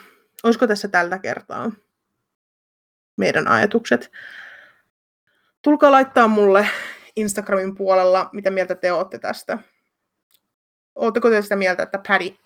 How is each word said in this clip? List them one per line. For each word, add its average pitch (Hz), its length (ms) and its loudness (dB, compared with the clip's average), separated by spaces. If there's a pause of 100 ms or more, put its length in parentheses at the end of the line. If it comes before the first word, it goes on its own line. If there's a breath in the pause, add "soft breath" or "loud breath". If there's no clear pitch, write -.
(440 loud breath)
olisiko 233 240 2
tässä 208 200 -2
tältä 180 320 -2
kertaa - 520 -8 (1500)
meidän 165 280 0
ajatukset? 226 640 0 (1500 loud breath)
Tulkaa 294 300 4
laittaa 262 360 4
mulle 208 420 4 (460 loud breath)
Instagramin 196 600 -4
puolella, 185 580 2
mitä 196 180 2
mieltä 180 240 -4
te 180 180 -2
ootte 180 260 -6
tästä. - 400 -8 (1400)
Ootteko 226 340 0
te 214 120 2
sitä 202 140 -4
mieltä, 185 280 -2
että 196 240 -10
Paddy 190 380 -2